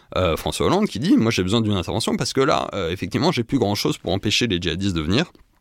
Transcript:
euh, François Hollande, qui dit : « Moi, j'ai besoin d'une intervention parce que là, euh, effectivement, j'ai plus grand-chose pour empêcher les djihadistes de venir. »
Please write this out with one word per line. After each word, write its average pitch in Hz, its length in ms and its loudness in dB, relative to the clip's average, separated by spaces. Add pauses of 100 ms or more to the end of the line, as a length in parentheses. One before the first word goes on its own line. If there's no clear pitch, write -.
(180)
euh, 85 200 2
François 80 300 -2
Hollande, 190 200 2
qui - 100 -6
dit : « 180 200 2
Moi, 113 120 4
j'ai 104 140 0
besoin 107 180 2
d'une 104 120 0
intervention 95 420 -2
parce 131 160 -2
que 127 100 0
là, 160 320 2
euh, 90 160 -2
effectivement, 123 420 0
j'ai 120 120 -2
plus 135 160 0
grand-chose 104 380 0
pour 87 160 -4
empêcher 107 340 0
les 90 120 0
djihadistes 87 360 -2
de 80 60 0
venir. » 123 300 0 (300)